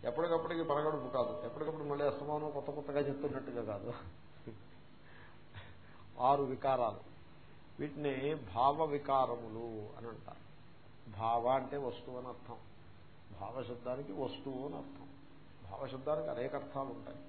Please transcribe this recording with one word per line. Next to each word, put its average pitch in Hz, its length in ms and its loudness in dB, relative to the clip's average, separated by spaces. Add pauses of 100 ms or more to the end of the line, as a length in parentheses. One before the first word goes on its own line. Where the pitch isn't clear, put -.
ఎప్పటికప్పటికి 165 560 4
పరగడుపు 143 500 4
కాదు, 120 320 2
ఎప్పటికప్పుడు 151 380 -2
మళ్ళీ 143 220 2
అస్తమానం 147 460 2
కొత్త 143 200 -2
కొత్తగా 143 280 0
చెప్తున్నట్టుగా 135 640 0
కాదు. 107 300 -2 (2250)
ఆరు 139 240 10
వికారాలు, 127 560 4 (800)
వీటిని 143 560 2
భావ 135 480 6
వికారములు 117 1120 2
అని 113 100 -8
అంటారు. - 360 -10 (680)
భావ 113 380 4
అంటే 135 300 6
వస్తువు 123 400 -2
అని 123 100 -6
అర్థం. 117 280 -8 (840)
భావ 120 220 -4
శబ్దానికి 123 480 -2
వస్తువు 135 540 -2
అని 143 100 -4
అర్థం. - 320 -10 (640)
భావ 135 160 -4
శబ్దానికి 135 420 0
అనేక 131 260 0
అర్థాలు 135 320 -2
ఉంటాయి. 117 300 -8 (100)